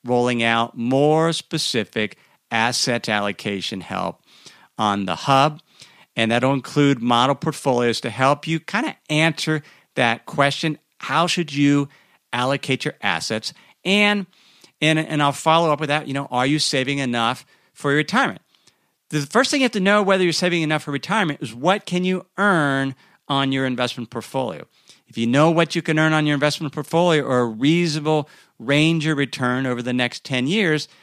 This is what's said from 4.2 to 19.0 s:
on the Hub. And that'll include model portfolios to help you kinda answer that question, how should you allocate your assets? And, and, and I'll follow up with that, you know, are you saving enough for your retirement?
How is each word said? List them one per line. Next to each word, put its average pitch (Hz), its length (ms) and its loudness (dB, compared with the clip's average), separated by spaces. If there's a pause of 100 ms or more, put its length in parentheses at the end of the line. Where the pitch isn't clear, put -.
on 101 280 0
the 87 100 -4
Hub. 139 460 2 (540)
And 113 160 0
that'll 123 220 2
include 139 480 2
model 120 340 4
portfolios 123 640 -2
to 120 80 -6
help 131 380 0
you 160 120 -2
kinda 240 360 -6 (140)
answer 156 540 0 (320)
that 117 300 0
question, 143 520 0 (200)
how 160 300 0
should 170 260 -4
you 143 360 2 (440)
allocate 131 520 -2
your 147 160 -6
assets? 101 520 -4 (320)
And, 208 400 2 (560)
and, 156 160 2
and 156 240 -2
I'll 143 100 4
follow 160 400 2
up 143 80 0
with 151 100 -4
that, 147 180 -2
you 139 60 -6
know, 139 180 -6
are 123 140 0
you 147 140 2
saving 139 400 -2
enough 120 460 -2 (280)
for - 180 -4
your 143 60 2
retirement? 156 440 -2 (680)